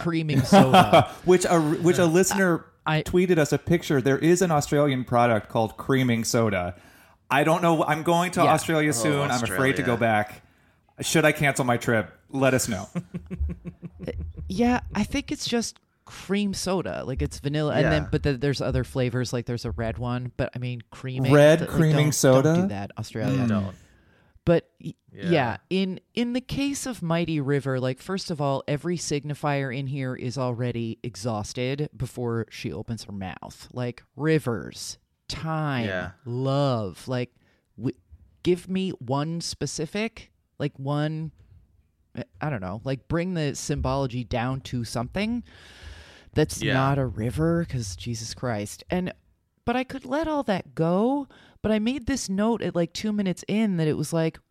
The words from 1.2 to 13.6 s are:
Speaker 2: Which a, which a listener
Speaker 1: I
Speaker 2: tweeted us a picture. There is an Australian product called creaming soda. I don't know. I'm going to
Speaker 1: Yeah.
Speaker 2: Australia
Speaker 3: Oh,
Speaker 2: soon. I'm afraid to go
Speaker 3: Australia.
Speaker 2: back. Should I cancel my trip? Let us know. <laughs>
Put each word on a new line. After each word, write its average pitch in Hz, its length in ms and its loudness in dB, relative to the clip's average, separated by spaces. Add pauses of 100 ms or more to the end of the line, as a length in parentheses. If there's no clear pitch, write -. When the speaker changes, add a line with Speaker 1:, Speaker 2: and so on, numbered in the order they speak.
Speaker 2:
Which 180 240 6
a, 170 120 4
which 165 380 2
a 180 60 6
listener 180 640 2 (180)
Speaker 1:
I 156 180 0
Speaker 2:
tweeted 180 360 2
us 147 140 2
a 143 60 2
picture. 165 440 2
There 135 160 4
is 175 240 4
an 175 80 2
Australian 143 540 2
product 120 440 2
called 113 300 0
creaming 123 460 2
soda. 98 500 0 (560)
I 139 120 2
don't 165 200 2
know. 170 200 4
I'm 151 220 0
going 170 280 2
to 175 120 0
Speaker 1:
Yeah. 147 80 6
Speaker 2:
Australia 151 380 2
Speaker 3:
Oh, - 20 0
Speaker 2:
soon. 143 380 0
I'm 123 120 0
afraid 117 340 0
to - 60 0
go 120 120 0
Speaker 3:
Australia. 110 40 0
Speaker 2:
back. 110 440 0 (580)
Should 151 240 2
I 151 80 6
cancel 143 320 0
my 120 140 2
trip? 113 340 0 (180)
Let 135 240 4
us - 140 0
know. - 240 -4
<laughs> 175 60 -6 (1500)